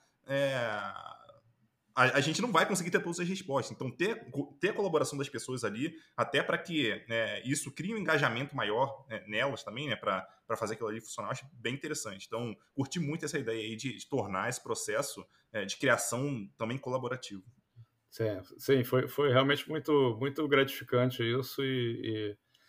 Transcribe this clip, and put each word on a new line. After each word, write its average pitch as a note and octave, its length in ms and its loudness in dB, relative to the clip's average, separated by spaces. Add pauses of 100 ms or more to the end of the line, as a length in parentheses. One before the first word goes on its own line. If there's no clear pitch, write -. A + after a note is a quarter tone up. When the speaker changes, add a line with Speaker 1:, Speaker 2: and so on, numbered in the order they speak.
(260)
Speaker 1:
é, C#3 280 0 (1400)
a, B2+ 100 6
a C3 180 6
gente D#3 200 2
não B3 80 2
vai E3+ 160 6
conseguir F3+ 260 0
ter F#3 120 4
todas F3 160 -4
as F3 80 -2
respostas. C#3 480 -2
Então, B2+ 160 -6
ter, - 400 -2
co-, - 300 -4
ter F#3+ 80 4
a G#3+ 40 0
colaboração D#3 440 2
das C3+ 100 -2
pessoas A#2 380 -6
ali, A#2 280 -2 (220)
até - 260 2
pra E3+ 160 0
que, C3+ 520 0
né, G#2+ 320 -2
isso C3+ 320 -2
crie F#3 200 -4
um A3 40 -2
engajamento C#3+ 580 2
maior, A#2 540 0
né, A2 180 -6
nelas A#2 360 -2
também, B2 260 -6
né, A2 80 -2
pra, F#2+ 280 0 (220)
pra A2+ 80 -2
fazer A2 200 -2
aquilo A2+ 120 -4
ali A2 140 -4
funcionar, - 260 -10
eu A2+ 60 -4
acho - 180 -10
bem A#2+ 220 -4
interessante. C#3 520 -6
Então, A2+ 300 -6 (180)
curti C#3 280 -2
muito D#3 240 -4
essa D3+ 120 -4
ideia A2+ 220 -2
aí G#2+ 160 -6
de, A2 220 -6
de - 100 -14
tornar G2+ 400 0
esse - 160 -4
processo, G#2+ 640 -2 (260)
é, G#2 140 -4
de G2 100 -6
criação B2 720 0 (100)
também A2+ 200 -2
colaborativo. B2 640 -6 (640)
Speaker 2:
Sim, G#2 320 -2 (160)
sim, C3+ 280 4
foi, - 240 2
foi D3 200 2
realmente C3+ 380 4
muito, C#3+ 500 4
muito C#3 300 -2
gratificante B2+ 760 4
isso B2 400 0
e, B2 400 0
e G#2+ 360 -4 (320)